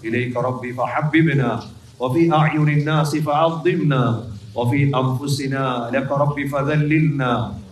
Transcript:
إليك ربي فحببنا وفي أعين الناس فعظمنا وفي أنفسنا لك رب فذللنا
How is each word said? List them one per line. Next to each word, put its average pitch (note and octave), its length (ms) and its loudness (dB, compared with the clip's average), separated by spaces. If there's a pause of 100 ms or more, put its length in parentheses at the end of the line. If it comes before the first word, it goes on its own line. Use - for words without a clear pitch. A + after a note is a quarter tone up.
إليك B2 260 -2 (140)
ربي B2 300 -6
فحببنا C#3 720 2 (520)
وفي C3 200 0 (180)
أعين D3+ 280 2 (100)
الناس D3+ 340 0 (160)
فعظمنا D#3+ 760 2 (540)
وفي B2 220 0 (220)
أنفسنا C3+ 640 -2 (300)
لك A#2 140 -2 (140)
رب D3 140 0 (160)
فذللنا D3 800 2 (380)